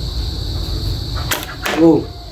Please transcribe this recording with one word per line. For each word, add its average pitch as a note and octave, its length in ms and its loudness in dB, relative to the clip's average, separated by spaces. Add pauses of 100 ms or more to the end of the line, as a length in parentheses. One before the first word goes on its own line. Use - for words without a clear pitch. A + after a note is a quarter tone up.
(1800)
Oh, D#3 160 8 (320)